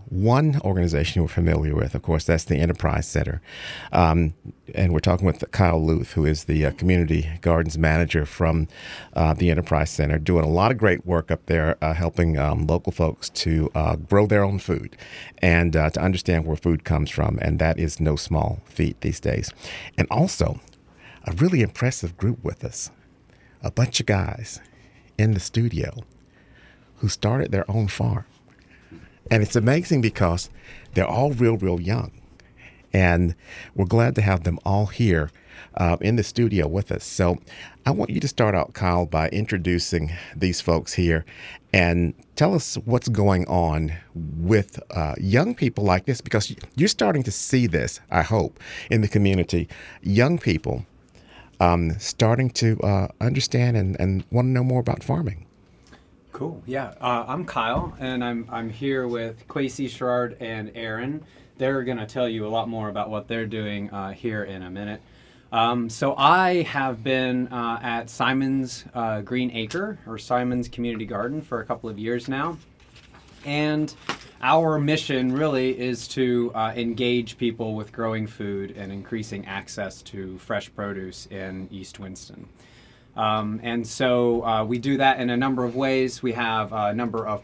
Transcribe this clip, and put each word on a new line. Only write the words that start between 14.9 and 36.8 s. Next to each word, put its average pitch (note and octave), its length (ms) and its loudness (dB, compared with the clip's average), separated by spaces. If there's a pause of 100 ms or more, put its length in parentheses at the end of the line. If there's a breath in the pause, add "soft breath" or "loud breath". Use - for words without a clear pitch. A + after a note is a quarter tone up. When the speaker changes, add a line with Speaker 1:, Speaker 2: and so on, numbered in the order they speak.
Speaker 1:
and, E2+ 340 6
uh, D#2 140 4
to D#2 100 -2
understand F2 460 2
where D#2 100 0
food E2 280 0
comes D2 260 2
from. D2 320 0
And D#2 160 2
that D#2+ 200 2
is D#2+ 220 -2
no D2+ 160 2
small D#2 480 -2
feat - 380 -2
these - 180 -2
days. - 320 -2 (460 loud breath)
And - 120 2
also, C3 480 0 (680 loud breath)
a F#2 60 -4
really D3+ 280 2
impressive G#2 560 -2
group A#2 260 -2
with - 220 -6
us, - 260 -10 (720 soft breath)
a A#2 80 -4
bunch A#2+ 300 0
of A2 60 -6
guys G2 520 -2 (600 soft breath)
in G#2+ 160 4
the F#2 60 0
studio A2+ 600 -2 (960 soft breath)
who G#2+ 140 -2
started A#2 420 0
their G2 180 -2
own G#2 180 0
farm. - 360 -2 (1040 loud breath)
And A2 120 4
it's - 140 2
amazing C#3 440 2
because F#2 480 2 (460 loud breath)
they're F#2 120 4
all C3+ 260 2
real, A#2 260 4
real F2+ 200 0
young. G2+ 340 -2 (840 loud breath)
And F2 400 4 (400 loud breath)
we're F#2+ 100 2
glad A2+ 300 4
to G#2+ 80 2
have F#2+ 220 2
them E2+ 200 0
all G2+ 220 2
here, F2+ 440 2 (460 loud breath)
uh, E2+ 240 2
in A2 160 2
the A2 60 4
studio G#2 440 2
with F2+ 240 -2